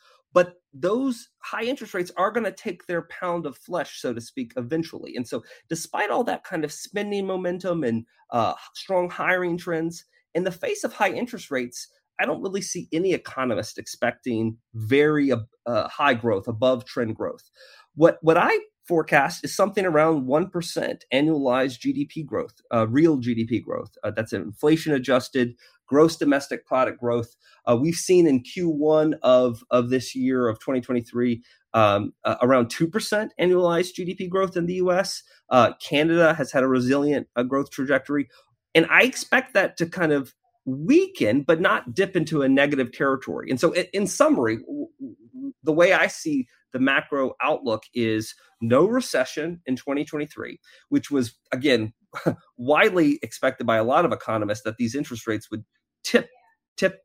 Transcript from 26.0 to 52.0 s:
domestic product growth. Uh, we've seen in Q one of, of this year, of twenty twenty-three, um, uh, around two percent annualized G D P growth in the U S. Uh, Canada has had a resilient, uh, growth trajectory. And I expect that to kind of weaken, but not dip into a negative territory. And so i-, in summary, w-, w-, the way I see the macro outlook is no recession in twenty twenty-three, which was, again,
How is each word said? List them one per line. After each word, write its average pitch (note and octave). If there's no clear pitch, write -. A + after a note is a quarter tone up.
domestic C#3
product B2+
growth. A#2+
Uh, A#2+
we've E3
seen F3+
in C3
Q F3
one D#3
of, B2+
of B2
this B2+
year, B2+
of A2
twenty C3
twenty-three, A#2+
um, G#2
uh, A2
around B2
two E3
percent G#3+
annualized F3+
G F3
D E3+
P F#3
growth F#3+
in E3+
the F3+
U F3+
S. F#3
Uh, A#2+
Canada D#3+
has D3
had C3
a C3+
resilient, C3
uh, A#2+
growth C3+
trajectory. C#3
And D#3+
I F3+
expect B3+
that F#3+
to E3+
kind E3
of C#3
weaken, D3
but E3
not F#3+
dip F#3+
into D#3+
a C3+
negative C3+
territory. C3+
And B2+
so E3
i-, F3
in G3
summary, C3
w-, -
w-, -
the D#3
way F3
I E3+
see D3
the B2+
macro C#3
outlook A#2+
is A2
no B2
recession E3+
in C3
twenty C#3+
twenty-three, D3+
which C#3+
was, B2+
again, B2+